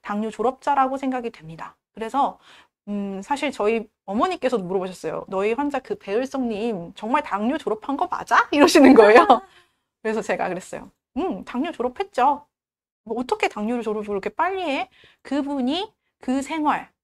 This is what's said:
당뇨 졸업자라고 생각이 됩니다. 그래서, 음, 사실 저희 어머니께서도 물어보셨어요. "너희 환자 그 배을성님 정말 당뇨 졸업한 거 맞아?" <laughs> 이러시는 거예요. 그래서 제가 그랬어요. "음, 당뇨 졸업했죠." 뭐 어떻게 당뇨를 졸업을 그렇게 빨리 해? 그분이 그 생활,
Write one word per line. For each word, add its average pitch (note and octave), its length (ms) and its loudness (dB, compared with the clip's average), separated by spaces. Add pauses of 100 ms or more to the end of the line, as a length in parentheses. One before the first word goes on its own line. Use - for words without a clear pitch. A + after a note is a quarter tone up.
당뇨 G#3+ 280 -4
졸업자라고 C4 680 0
생각이 B3+ 320 -4
됩니다. D#3+ 440 -16 (200)
그래서, A3 440 -2 (500)
음, G3+ 340 -6
사실 C4+ 280 -4
저희 G#3+ 380 -2 (160)
어머니께서도 B3 580 -2
물어보셨어요. F3+ 680 -6
"너희 G3 260 0
환자 C#4+ 240 -2
그 G#3+ 160 -8
배을성님 A3+ 1000 -4
정말 C4+ 260 -2
당뇨 A3+ 340 -2
졸업한 A#3+ 400 -6
거 F4+ 120 -2
맞아?" - 440 0
<laughs> - 0 -
이러시는 C#4+ 420 8
거예요. G#3+ 320 10 (760)
그래서 A3 180 -2
제가 F3+ 280 -4
그랬어요. F#3 420 -10 (260)
"음, E4 300 -6
당뇨 - 260 -4
졸업했죠." C4 720 -2 (600)
뭐 A3 160 -8
어떻게 G4 280 0
당뇨를 A3+ 340 -4
졸업을 G#3+ 240 -4
그렇게 G3+ 220 -4
빨리 F#4 340 -2
해? D#4+ 280 -4 (320)
그분이 C#4+ 720 -4 (280)
그 C4+ 220 -2
생활, D4 480 -4 (140)